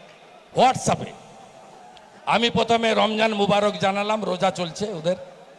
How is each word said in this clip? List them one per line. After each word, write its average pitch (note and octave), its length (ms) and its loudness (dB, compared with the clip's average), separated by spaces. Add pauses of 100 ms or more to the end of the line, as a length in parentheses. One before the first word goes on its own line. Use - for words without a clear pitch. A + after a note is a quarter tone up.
(580)
WhatsApp-এ। A3 540 2 (1120)
আমি G#3+ 240 2
প্রথমে A3+ 440 2
রমজান G#3+ 400 2
মুবারক G3+ 460 2
জানালাম, G3+ 460 -2
রোজা F3+ 260 0
চলছে F#3 420 -6
ওদের। E3 220 -2 (440)